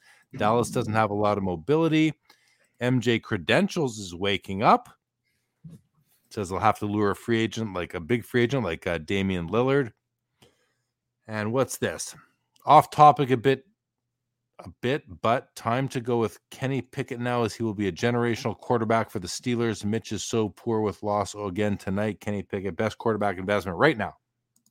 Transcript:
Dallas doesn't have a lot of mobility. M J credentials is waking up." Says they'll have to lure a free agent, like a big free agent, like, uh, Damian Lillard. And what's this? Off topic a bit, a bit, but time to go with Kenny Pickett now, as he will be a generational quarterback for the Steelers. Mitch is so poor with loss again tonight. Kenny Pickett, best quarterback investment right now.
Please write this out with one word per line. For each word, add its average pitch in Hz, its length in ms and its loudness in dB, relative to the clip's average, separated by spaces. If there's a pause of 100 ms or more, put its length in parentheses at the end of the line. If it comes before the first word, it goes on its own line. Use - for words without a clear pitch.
(380)
Dallas 107 320 2
doesn't 110 240 -2
have 110 160 2
a 101 40 -4
lot 104 220 2
of 98 80 -4
mobility. 151 720 0 (640)
M 127 200 2
J 113 200 2
credentials 120 800 0
is 92 160 -10
waking 98 500 -4
up." 214 240 4 (1400)
Says 98 200 -6
they'll 92 80 -4
have 104 220 2
to 107 60 -4
lure 104 260 2
a 90 40 -2
free 117 240 0
agent, 113 320 -2
like 87 220 -6
a 92 60 -6
big 113 240 -2
free 120 180 0
agent, 120 220 0
like, 82 220 -6
uh, 87 120 -2
Damian 92 500 -2
Lillard. 123 440 0 (1400)
And 110 240 -4
what's 131 240 -2
this? - 400 -6 (500)
Off 151 240 6
topic 147 400 6
a 131 60 4
bit, 131 280 0 (920)
a - 100 -16 (120)
bit, 131 240 -2 (180)
but 117 320 0
time 123 340 -2
to 131 120 -6
go 120 180 -2
with 110 220 -2 (100)
Kenny 131 320 -4
Pickett 123 380 -10
now, 123 240 0
as 110 100 -4
he - 80 -6
will 110 120 -2
be 101 120 0
a 92 60 0
generational 120 640 0
quarterback 113 500 0
for 107 120 -8
the 90 80 -10
Steelers. 117 560 -4
Mitch 107 260 -2
is 101 140 -6
so 110 240 0
poor 110 320 -4
with 104 240 -2
loss 104 320 -2
again 104 420 -2
tonight. 104 420 -4
Kenny 104 220 -6
Pickett, 95 340 -6
best 110 220 -2
quarterback 104 400 0
investment 95 400 -2
right 139 180 6
now. 92 200 -6 (540)